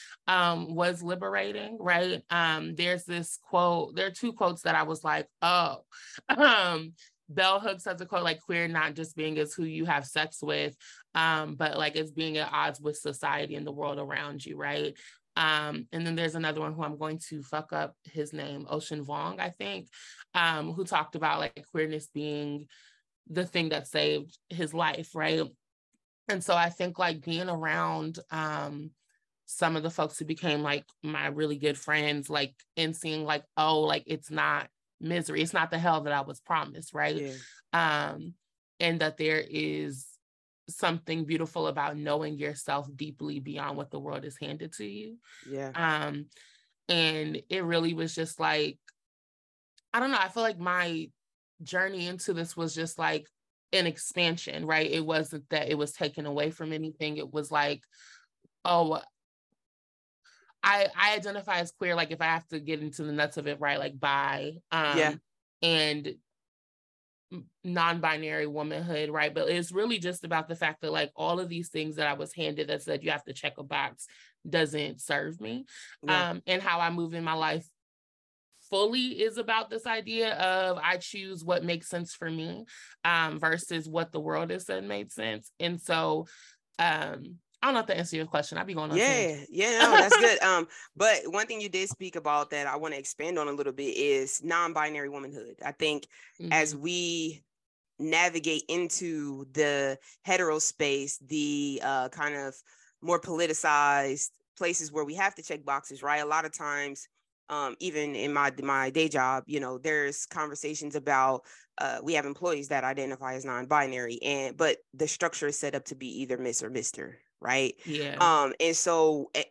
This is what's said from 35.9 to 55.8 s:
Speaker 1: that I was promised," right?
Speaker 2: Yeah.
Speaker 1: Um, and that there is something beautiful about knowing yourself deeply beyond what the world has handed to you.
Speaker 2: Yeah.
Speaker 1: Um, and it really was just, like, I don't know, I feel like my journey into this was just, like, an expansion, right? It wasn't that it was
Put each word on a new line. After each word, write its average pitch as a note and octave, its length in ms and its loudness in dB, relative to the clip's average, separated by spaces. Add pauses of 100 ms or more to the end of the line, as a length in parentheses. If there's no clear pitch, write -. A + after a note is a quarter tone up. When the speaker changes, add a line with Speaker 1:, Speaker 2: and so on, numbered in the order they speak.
Speaker 1:
that D3 120 -2
I C#3+ 80 0
was C#3+ 180 -10
promised," D#3 540 -4
right? D3+ 300 -2
Speaker 2:
Yeah. C3+ 140 -10 (340)
Speaker 1:
Um, D#3 640 0 (460)
and E3+ 200 2
that D#3 180 0
there D#3 220 2
is D3+ 680 -4 (600)
something E3 580 -2
beautiful D#3+ 420 -2
about D3 300 -2
knowing D3+ 400 -2
yourself C#3+ 580 -4
deeply D3 440 -8
beyond C#3+ 380 -6
what C#3+ 120 -8
the D3 100 -8
world D3 240 -8
has D3 140 -12
handed D3+ 360 -10
to G#3 120 -10
you. G#3+ 320 -12 (240)
Speaker 2:
Yeah. C3+ 320 -8
Speaker 1:
Um, D3+ 560 0 (580)
and D#3 600 2
it F#3 140 -2
really E3+ 300 2
was E3 200 -2
just, D#3+ 260 -4
like, D3+ 380 2 (1120)
I A#3 80 2
don't C4 100 0
know, B3+ 80 2
I F#3+ 100 2
feel A#3 140 -2
like A3 160 0
my F3 520 0 (520)
journey F#3 440 -2
into F3+ 260 -4
this E3 240 -4
was E3 180 -4
just, E3 240 -4
like, D#3 300 0 (440)
an F3+ 140 4
expansion, E3 800 -2
right? D#3 240 2
It D#3+ 140 0
wasn't D#3 460 -2
that D#3 180 0
it D3+ 80 2
was D3 160 -2